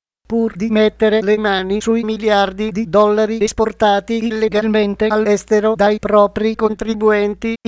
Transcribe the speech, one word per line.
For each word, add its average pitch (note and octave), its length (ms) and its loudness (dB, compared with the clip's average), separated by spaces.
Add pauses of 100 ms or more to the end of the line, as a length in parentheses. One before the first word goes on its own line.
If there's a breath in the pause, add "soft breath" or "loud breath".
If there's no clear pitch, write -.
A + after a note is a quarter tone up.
(260)
Pur A3+ 300 -2
di G#3+ 140 -4
mettere G#3+ 520 2
le G#3 160 0
mani G3 440 -2
sui A3+ 200 0
miliardi G#3+ 680 -2
di G#3 180 -6
dollari G#3 540 2
esportati G#3+ 840 0
illegalmente G#3+ 840 0
all'estero G#3+ 680 0
dai G#3 240 2
propri G#3 560 2
contribuenti, G#3+ 1000 -2 (120)